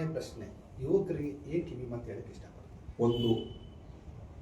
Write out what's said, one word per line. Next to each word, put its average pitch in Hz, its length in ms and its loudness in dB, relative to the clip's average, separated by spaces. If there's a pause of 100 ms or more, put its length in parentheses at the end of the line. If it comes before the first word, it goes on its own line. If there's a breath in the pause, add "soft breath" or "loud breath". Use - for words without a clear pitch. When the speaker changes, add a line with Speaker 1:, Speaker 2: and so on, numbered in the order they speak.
(120)
Speaker 1:
ಪ್ರಶ್ನೆ, 110 500 -6 (220)
ಯುವಕರಿಗೆ 151 460 4
ಏನ್ 160 380 -2
ಕಿವಿ 123 240 -6
ಮಾತು 117 140 -4
ಹೇಳಕ್ಕೆ 110 260 -8
ಇಷ್ಟಪಡ್ತೀರಾ? - 680 -14
Speaker 2:
ಒಂದು 120 520 6 (920)